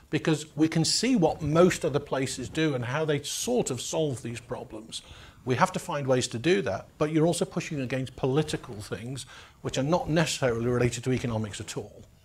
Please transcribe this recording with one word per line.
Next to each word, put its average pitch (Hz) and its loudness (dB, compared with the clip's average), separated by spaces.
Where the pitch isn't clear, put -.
because 156 0
we 156 4
can 160 2
see 254 2
what 156 4
most 165 4
other 143 2
places 135 -4
do 156 0
and 123 -2
how 139 -2
they 147 2
sort - -2
of 123 -4
solve 151 -2
these 117 -8
problems. - -10
We 127 2
have - 4
to 180 -4
find 147 -4
ways 127 4
to 117 -6
do 180 2
that, 95 -4
but 156 0
you're 156 4
also 170 2
pushing 160 -6
against 131 -4
political 139 0
things 110 -10
which 139 -4
are 131 2
not 170 0
necessarily 127 2
related 123 2
to 131 2
economics 110 -2
at - -10
all. - -12